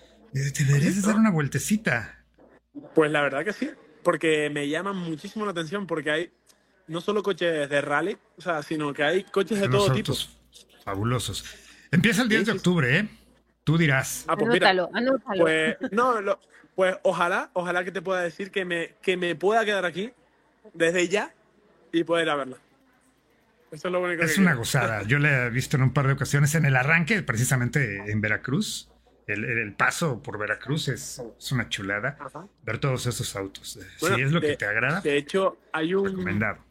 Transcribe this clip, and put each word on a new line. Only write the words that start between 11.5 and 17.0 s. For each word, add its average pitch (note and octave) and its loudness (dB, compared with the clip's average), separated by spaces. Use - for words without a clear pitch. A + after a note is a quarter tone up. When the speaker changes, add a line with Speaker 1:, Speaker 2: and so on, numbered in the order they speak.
Speaker 1:
Empieza G#3 4
el A#3+ 0
diez A3 4
Speaker 2:
Sí, G#3 0
Speaker 1:
de A3+ 4
Speaker 2:
sí, F#3+ 0
sí. - -
Speaker 1:
octubre, E3 2
¿eh? G#3+ 0
Tú D#3 4
dirás. D3 2
Speaker 2:
Ah, D#3+ 0
pues A3 0
mira, A#3+ 6
Speaker 3:
Anótalo, F3+ 0
anótalo. A#3+ 0
Speaker 2:
pues, D#3+ 2
no, A#3+ 2
lo, G3 -2
pues F#3 2